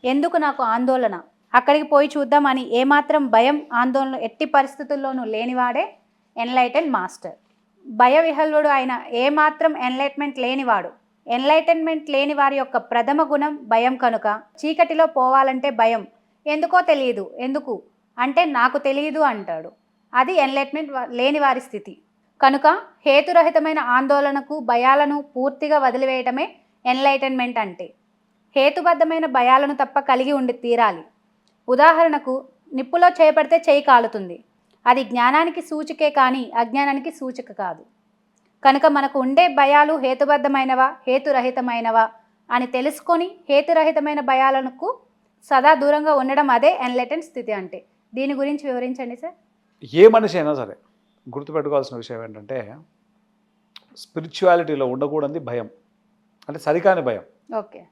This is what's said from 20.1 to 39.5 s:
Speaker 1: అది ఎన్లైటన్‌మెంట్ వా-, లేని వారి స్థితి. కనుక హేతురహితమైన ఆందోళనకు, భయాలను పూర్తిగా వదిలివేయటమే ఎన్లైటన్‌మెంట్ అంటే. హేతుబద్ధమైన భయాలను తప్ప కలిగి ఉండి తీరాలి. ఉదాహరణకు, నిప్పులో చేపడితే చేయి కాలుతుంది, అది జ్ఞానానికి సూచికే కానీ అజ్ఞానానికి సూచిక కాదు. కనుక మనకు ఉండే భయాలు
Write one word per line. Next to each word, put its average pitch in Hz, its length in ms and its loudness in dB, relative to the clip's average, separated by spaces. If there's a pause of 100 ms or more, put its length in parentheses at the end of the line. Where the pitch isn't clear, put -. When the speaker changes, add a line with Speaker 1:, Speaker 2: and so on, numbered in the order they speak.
Speaker 1:
అది 262 220 2 (100)
ఎన్లైటన్‌మెంట్ 277 520 -4
వా-, 247 120 -8 (100)
లేని 285 260 0
వారి 262 220 0
స్థితి. 202 260 -14 (480)
కనుక 269 260 4 (400)
హేతురహితమైన 311 760 4 (160)
ఆందోళనకు, 277 580 0 (180)
భయాలను 285 460 2 (160)
పూర్తిగా 277 500 0
వదిలివేయటమే 262 640 -2 (380)
ఎన్లైటన్‌మెంట్ 262 800 0
అంటే. 180 220 -12 (680)
హేతుబద్ధమైన 320 680 2 (120)
భయాలను 262 440 4
తప్ప 262 160 -2 (120)
కలిగి 262 300 0
ఉండి 247 240 -4
తీరాలి. 226 400 0 (640)
ఉదాహరణకు, 294 640 2 (440)
నిప్పులో 339 300 2 (100)
చేపడితే 311 380 4 (120)
చేయి 285 220 4
కాలుతుంది, 214 460 2 (500)
అది 254 180 4
జ్ఞానానికి 262 580 0
సూచికే 311 480 -4
కానీ 262 480 0
అజ్ఞానానికి 269 520 -2
సూచిక 254 420 -14
కాదు. 180 320 -10 (800)
కనుక 277 220 4
మనకు 277 340 0
ఉండే 277 280 2
భయాలు 285 500 2